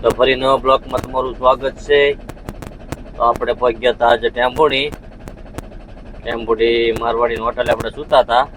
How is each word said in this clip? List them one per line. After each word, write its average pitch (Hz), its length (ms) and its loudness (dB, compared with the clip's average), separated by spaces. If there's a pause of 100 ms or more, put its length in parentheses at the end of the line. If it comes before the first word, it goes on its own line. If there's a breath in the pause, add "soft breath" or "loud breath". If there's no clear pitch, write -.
તો 117 80 6
ફરી 127 240 4
નવા 131 220 2
બ્લોકમાં 131 460 0
તમારું 127 320 -4
સ્વાગત 127 440 2
છે. 143 220 2 (1080)
તો - 120 -10
આપણે 117 320 0
પહોંચ્યા 117 380 0
હતા 120 160 2
આજે 117 220 2
ટેમ્પોડી. 135 580 0 (1300)
ટેમ્પોડી 117 640 0 (220)
મારવાડીની 117 440 0
હોટલે 120 280 -2
આપણે 117 180 -2
સૂતા 143 320 2
હતા 120 220 2 (120)